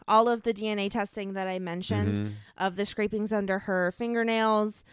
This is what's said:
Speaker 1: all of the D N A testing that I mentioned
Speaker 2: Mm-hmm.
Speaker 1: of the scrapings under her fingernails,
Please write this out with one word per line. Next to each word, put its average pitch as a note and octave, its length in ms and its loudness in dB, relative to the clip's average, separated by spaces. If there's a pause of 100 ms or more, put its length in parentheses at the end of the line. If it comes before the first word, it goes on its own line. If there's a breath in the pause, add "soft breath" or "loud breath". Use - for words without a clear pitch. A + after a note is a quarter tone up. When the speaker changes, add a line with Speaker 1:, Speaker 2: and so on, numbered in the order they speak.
Speaker 1:
all A3 220 6
of A#3 140 0
the A#3 100 2
D G#3 140 -4
N G#3 120 0
A G3 100 0
testing G3+ 440 -4
that F#3+ 140 -4
I F#3 120 -2
mentioned E3+ 580 0
Speaker 2:
Mm-hmm. G#2 100 -2 (300 loud breath)
Speaker 1:
of F#3 200 0
the G3+ 80 0
scrapings G#3+ 480 -2
under G3 260 0
her F#3 320 0
fingernails, A3 1000 0